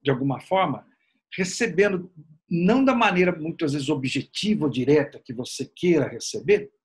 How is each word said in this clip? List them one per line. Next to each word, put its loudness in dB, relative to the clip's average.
de 0
alguma -2
forma, -2
recebendo, 0
não 2
da 4
maneira 2
muitas -4
vezes -4
objetiva -2
ou 0
direta 0
que -14
você -10
queira 0
receber -2